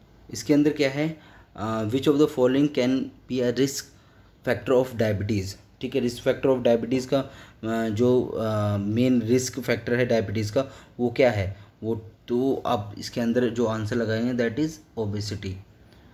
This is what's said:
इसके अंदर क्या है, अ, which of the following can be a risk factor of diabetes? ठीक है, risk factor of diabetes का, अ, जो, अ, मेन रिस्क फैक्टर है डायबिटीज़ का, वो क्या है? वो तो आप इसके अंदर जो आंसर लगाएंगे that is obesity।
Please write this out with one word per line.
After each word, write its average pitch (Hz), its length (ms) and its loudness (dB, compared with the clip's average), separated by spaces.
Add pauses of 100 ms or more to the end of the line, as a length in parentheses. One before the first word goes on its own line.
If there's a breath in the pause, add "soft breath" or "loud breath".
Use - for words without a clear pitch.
(340)
इसके - 200 0
अंदर 147 200 4
क्या 143 160 2
है, 151 300 -4 (360 loud breath)
अ, 110 280 -4
which 131 240 -2
of 151 60 6
the 147 140 4
following 135 480 2
can 131 240 2 (320)
be 123 100 -2
a 120 120 0
risk 135 280 0 (640 soft breath)
factor 127 260 0 (100)
of 127 100 -4
diabetes? 104 520 0 (360)
ठीक 131 140 -4
है, 143 60 0
risk 120 180 -2
factor 131 260 0
of 131 180 2
diabetes 120 420 2
का, 139 140 0
अ, 113 720 -6
जो, 123 360 4
अ, 107 520 -2
मेन 117 440 2
रिस्क 127 380 0
फैक्टर 120 360 -2
है 123 100 2
डायबिटीज़ 107 480 0
का, 135 120 0 (340 loud breath)
वो 120 100 2
क्या 120 220 4
है? 98 260 -2 (260 loud breath)
वो 110 280 -6 (160)
तो 123 380 0
आप 110 320 -2
इसके - 240 -6
अंदर 117 280 2
जो 117 160 0
आंसर 110 300 -2
लगाएंगे 117 540 0
that 147 200 -2
is - 20 -10 (360)
obesity। 101 460 -6 (600 soft breath)